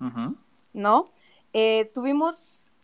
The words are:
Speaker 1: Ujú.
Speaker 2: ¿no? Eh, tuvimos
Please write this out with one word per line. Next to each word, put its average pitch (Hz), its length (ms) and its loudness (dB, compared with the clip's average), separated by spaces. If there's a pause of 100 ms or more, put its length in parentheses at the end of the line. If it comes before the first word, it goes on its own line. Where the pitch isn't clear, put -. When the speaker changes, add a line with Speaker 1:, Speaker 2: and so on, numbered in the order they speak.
Speaker 1:
Ujú. 120 360 -6 (360)
Speaker 2:
¿no? 214 380 2 (420)
Eh, 220 420 2
tuvimos 285 680 -4 (200)